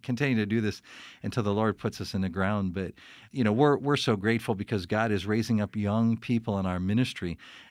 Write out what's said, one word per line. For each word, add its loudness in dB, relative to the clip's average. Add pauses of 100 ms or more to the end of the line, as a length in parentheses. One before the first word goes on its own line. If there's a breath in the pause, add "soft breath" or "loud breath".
continue 0
to 2
do 2
this -2 (420 loud breath)
until -2
the 2
Lord 2
puts -6
us -6
in 0
the 0
ground. 0
But, -6 (360 loud breath)
you 0
know, 4
we're, 4
we're 0
so 2
grateful 0
because -4
God 2
is 0
raising 2
up -4
young 2
people -2
in -2
our -2
ministry. -2 (340 loud breath)